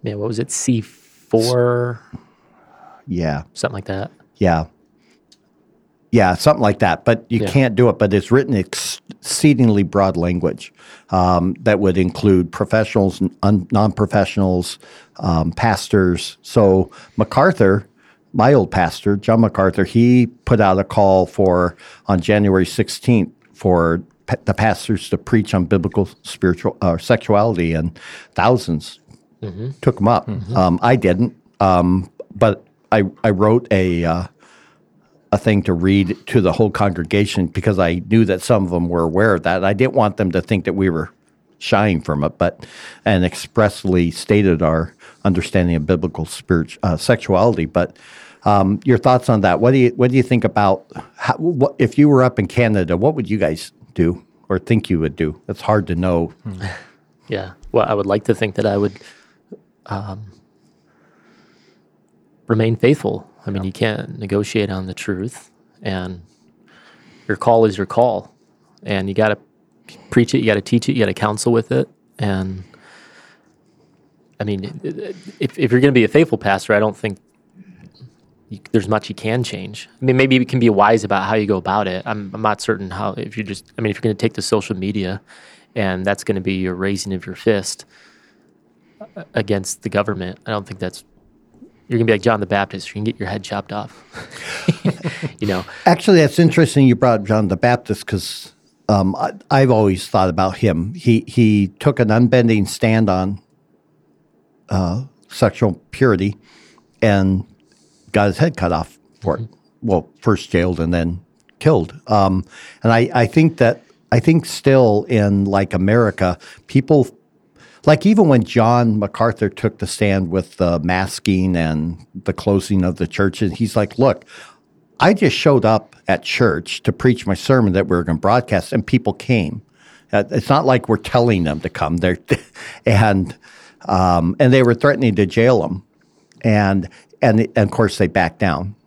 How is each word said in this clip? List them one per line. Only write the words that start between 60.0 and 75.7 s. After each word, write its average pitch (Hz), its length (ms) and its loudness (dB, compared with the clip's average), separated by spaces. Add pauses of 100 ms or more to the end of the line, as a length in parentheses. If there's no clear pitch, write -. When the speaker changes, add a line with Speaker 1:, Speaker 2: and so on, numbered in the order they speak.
Speaker 1:
remain 113 300 0
faithful. 107 500 0 (200)
I - 40 -10
mean, 95 120 -6
Speaker 2:
Yeah. 95 60 -6
Speaker 1:
you 95 40 -8
can't - 460 -6
negotiate 101 520 -4
on 95 180 -8
the 92 40 -12
truth, 98 580 -10 (300)
and 92 400 -10 (1080)
your 101 120 -4
call 113 260 4
is 101 140 0
your 98 80 -4
call, 117 480 -2 (480)
and 98 260 -6
you 98 60 -6
gotta 107 240 0 (720)
preach 120 240 2
it, 131 60 2
you 123 40 -4
gotta 104 160 2
teach 117 300 -2
it, - 20 0
you 131 60 -2
gotta 98 160 0
counsel 107 360 -4
with 113 220 0
it, 131 160 -2 (300)
and 95 440 -6 (1800)
I 104 60 -8
mean, 101 340 -8 (640)
if, - 180 -6
if 131 140 0